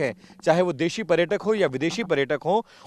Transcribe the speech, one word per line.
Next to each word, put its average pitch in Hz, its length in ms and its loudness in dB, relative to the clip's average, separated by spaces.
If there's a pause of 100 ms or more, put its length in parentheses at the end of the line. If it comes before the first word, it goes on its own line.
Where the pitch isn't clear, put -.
हैं, 131 140 -2 (300)
चाहे 165 180 4
वो 180 100 0
देशी 165 300 -4
पर्यटक 175 400 0
हो 214 120 0
या 196 120 2
विदेशी 151 380 -2
पर्यटक 143 400 0
हो, 196 220 0 (200)